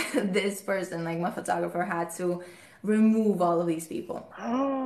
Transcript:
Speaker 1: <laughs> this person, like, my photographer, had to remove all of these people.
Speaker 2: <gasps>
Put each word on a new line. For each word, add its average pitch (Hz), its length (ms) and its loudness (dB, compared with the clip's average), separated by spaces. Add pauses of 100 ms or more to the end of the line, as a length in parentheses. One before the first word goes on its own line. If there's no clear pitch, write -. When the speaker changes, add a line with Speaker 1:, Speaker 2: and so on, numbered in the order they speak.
Speaker 1:
<laughs> - 120 -4
this 202 480 0
person, 180 420 -2
like, 165 160 -4
my 180 100 0
photographer, 175 520 -2
had 170 340 -2
to 175 260 -2 (400)
remove 214 600 4
all 170 180 4
of 175 60 0
these 165 200 -2
people. - 520 -8
Speaker 2:
<gasps> 269 480 -2